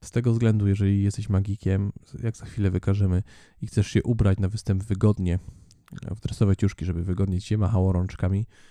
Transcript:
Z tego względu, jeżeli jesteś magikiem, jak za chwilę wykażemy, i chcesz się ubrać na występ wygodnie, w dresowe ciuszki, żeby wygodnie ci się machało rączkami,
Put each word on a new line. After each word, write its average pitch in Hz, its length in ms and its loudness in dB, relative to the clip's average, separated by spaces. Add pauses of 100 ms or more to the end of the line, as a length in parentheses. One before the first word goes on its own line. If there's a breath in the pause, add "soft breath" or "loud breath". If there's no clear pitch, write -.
Z - 100 -16
tego 120 220 2
względu, 110 340 4
jeżeli 98 360 4
jesteś 101 260 -2
magikiem, 98 640 0 (320)
jak 117 140 -6
za - 80 -16
chwilę 98 260 -2
wykażemy, 95 520 2 (380 soft breath)
i 117 60 -10
chcesz - 200 0
się - 160 2
ubrać 110 360 2
na 95 100 0
występ 101 340 -2
wygodnie, 95 560 0 (760 loud breath)
w - 40 -16
dresowe 98 380 0
ciuszki, - 280 -2
żeby 87 180 -4
wygodnie 92 380 -2
ci - 60 -16
się 104 100 0
machało 95 340 2
rączkami, 92 540 -2 (260 soft breath)